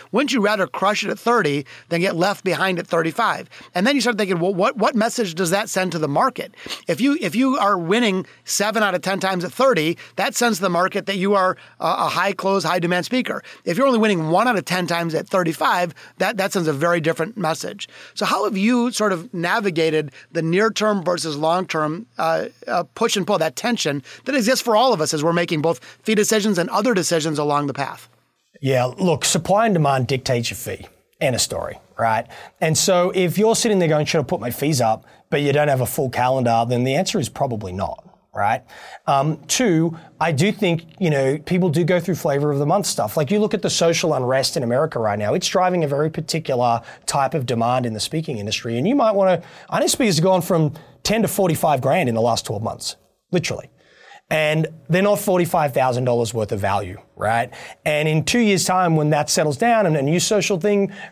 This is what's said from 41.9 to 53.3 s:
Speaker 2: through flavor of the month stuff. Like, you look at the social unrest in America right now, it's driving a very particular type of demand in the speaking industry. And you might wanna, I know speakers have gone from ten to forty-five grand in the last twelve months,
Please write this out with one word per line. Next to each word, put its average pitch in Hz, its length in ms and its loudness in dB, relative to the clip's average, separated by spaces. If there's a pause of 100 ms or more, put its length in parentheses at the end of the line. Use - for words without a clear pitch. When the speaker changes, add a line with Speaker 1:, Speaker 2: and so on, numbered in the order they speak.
Speaker 2:
through 175 140 -2
flavor 147 360 0
of 139 80 0
the 143 80 0
month 185 200 2
stuff. - 300 -4
Like, 151 140 0
you 208 80 2
look 208 160 0
at 208 80 -2
the 185 80 0
social 170 440 2
unrest 131 420 0
in 147 60 -2
America 127 360 0
right 104 200 0
now, 104 160 0
it's 180 140 -2
driving 180 360 2
a 143 40 -2
very 147 220 0
particular 127 680 -2 (260)
type 135 280 0
of 135 120 -2
demand 123 380 0
in 113 100 -4
the 107 60 -6
speaking 156 380 -6
industry. 107 400 -4
And 147 100 0
you 277 80 2
might 226 160 2
wanna, 190 300 2 (260)
I 190 120 -2
know 311 60 0
speakers 220 300 2
have 160 80 2
gone 185 180 4
from 160 300 0 (300)
ten 220 200 0
to 190 60 2
forty-five 160 520 0
grand 139 280 0
in 117 60 0
the 113 80 0
last 113 240 0
twelve 107 160 -6
months, - 340 -8 (360)